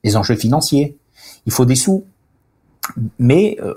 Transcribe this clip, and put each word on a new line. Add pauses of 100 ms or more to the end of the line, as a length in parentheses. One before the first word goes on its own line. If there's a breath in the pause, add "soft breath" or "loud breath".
Les
enjeux
financiers, (480 loud breath)
il
faut
des
sous. (1120)
Mais,
euh,